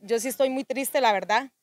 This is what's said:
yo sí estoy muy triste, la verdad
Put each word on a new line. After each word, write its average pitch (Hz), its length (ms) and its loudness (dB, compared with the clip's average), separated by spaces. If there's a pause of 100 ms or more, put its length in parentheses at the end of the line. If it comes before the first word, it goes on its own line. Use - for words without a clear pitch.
yo 226 200 -2
sí 240 80 -4
estoy 269 200 0
muy 262 160 -4
triste, 269 360 -4
la 233 120 4
verdad 208 380 0 (120)